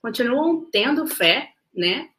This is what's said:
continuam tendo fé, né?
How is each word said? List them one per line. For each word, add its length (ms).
continuam 680
tendo 360
fé, 440
né? 340